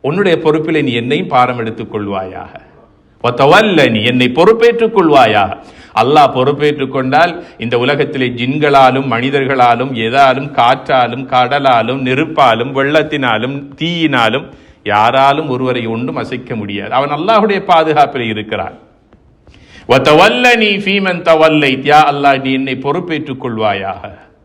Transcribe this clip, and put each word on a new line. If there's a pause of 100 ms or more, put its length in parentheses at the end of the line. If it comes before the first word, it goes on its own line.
உன்னுடைய
பொறுப்பிலே
நீ
என்னையும்
பாரம்
எடுத்துக்
கொள்வாயாக. (680)
வதவல்லனி,
என்னை
பொறுப்பேற்றுக்
கொள்வாயாக." (380)
அல்லாஹ்
பொறுப்பேற்றுக்
கொண்டால் (140)
இந்த
உலகத்திலே
ஜின்களாலும்
மனிதர்களாலும்
எதாலும்
காற்றாலும்
கடலாலும்
நெருப்பாலும்
வெள்ளத்தினாலும் (180)
தீயினாலும் (360)
யாராலும்
ஒருவரை
ஒன்றும்
அசைக்க
முடியாது.
அவன்
அல்லாஹ்வுடைய
பாதுகாப்பில்
இருக்கிறான். (1120)
"வதவல்லனி
ஃபீமன்
தவல்லைத்",
யா (100)
அல்லாஹ்
நீ
என்னை
பொறுப்பேற்றுக்
கொள்வாயாக. (420)